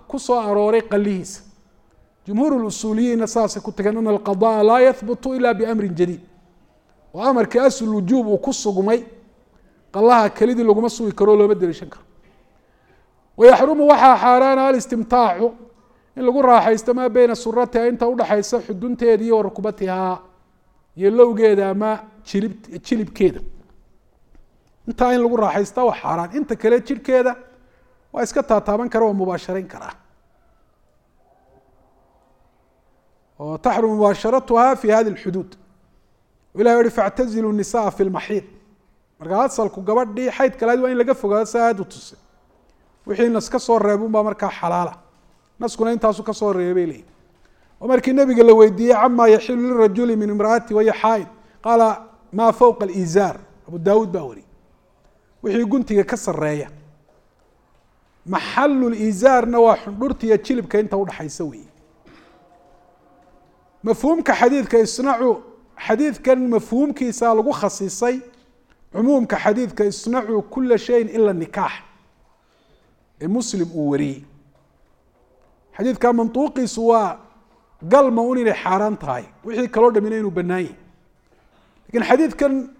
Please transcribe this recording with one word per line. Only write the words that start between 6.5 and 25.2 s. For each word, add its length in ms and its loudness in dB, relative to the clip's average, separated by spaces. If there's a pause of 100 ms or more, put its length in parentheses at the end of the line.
Waa 160 -2
amarkii 300 0
asl 300 0
wujuub 380 0
uu 100 2
ku 160 -4
sugmay, 460 -2 (920)
qallaha 360 4
kelidii 340 0
laguma 260 2
sugi 260 -6
karo, 200 4
looma 200 4
deliishan 340 -6
karo. 140 -20 (1300)
"Wa 100 6
yaxrumu 400 6
waxaa 300 8
xaaraana 500 4
al-istimtaacu, 800 0 (720)
in 80 -6
lagu 160 2
raaxaysto 520 4
maa 160 -2
bayna 260 4
surratiha, 520 -2
inta 200 -2
u 80 -2
dhaxaysa 420 -2 (100)
xudunteeda 560 0
iyo 140 2
wa 60 2
rukbatiha, 760 -4 (800)
iyo 140 2
lowgeeda 580 4
ama 300 -4 (260)
jilib-, 580 -8
jilibkeeda. 560 -2 (1500)
Intaa 260 0
in 80 0